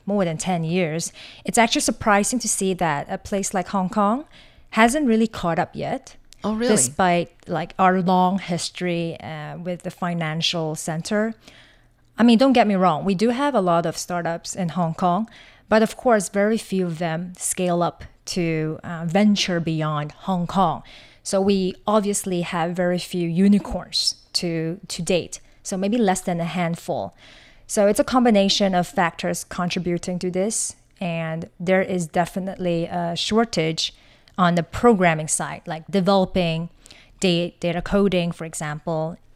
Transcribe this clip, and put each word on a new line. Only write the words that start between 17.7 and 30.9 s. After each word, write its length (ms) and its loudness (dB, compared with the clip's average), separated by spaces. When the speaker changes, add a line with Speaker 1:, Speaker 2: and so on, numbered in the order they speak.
Speaker 1:
up 220 -2
to, 580 -2
uh, 240 -8
venture 520 4
beyond 520 -2
Hong 340 -4
Kong. 380 0
So 180 0
we 320 2
obviously 540 0
have 340 -4
very 240 0
few 280 -4
unicorns 880 2
to, 460 -4
to 120 -8
date, 380 -2
so 140 -6
maybe 200 0
less 240 2
than 180 -2
a 60 -2
handful. 720 -4
So 220 2
it's 120 4
a 40 4
combination 720 4
of 100 2
factors 600 -2
contributing 760 -4
to 100 -4
this, 460 -2